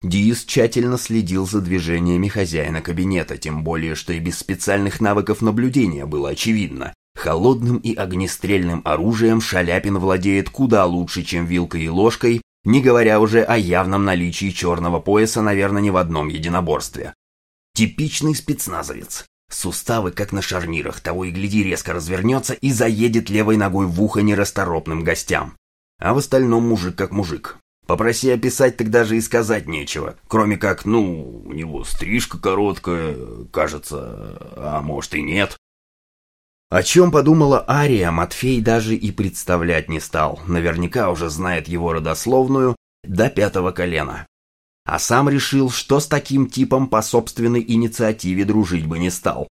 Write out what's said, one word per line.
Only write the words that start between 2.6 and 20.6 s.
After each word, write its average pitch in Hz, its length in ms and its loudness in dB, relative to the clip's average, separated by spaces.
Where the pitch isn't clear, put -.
кабинета, 87 560 -2
тем 78 240 -6
более, 80 320 -4
что - 180 -8
и 85 60 -4
без 85 180 -4
специальных 98 640 -2
навыков 104 400 2
наблюдения 110 640 2
было 73 260 -4
очевидно. 76 600 -2
Холодным 117 640 2
и 117 160 -4
огнестрельным 90 880 -2
оружием 110 560 2
Шаляпин 92 580 0
владеет 95 520 2
куда 110 340 4
лучше, 87 380 -2
чем 85 240 -4
вилкой 85 380 -2
и 80 40 -4
ложкой, 117 540 2
не 127 180 6
говоря 117 380 6
уже 110 220 4
о 117 140 2
явном 95 480 2
наличии 90 460 -2
черного 85 500 -2
пояса, 110 400 2
наверное, 101 420 0
ни 104 80 2
в 92 60 2
одном 80 320 0
единоборстве. 80 840 -4
Типичный 147 600 0
спецназовец. - 920 -8
Суставы, 95 600 -4
как 101 220 -6
на 98 100 -4
шарнирах, 82 580 -6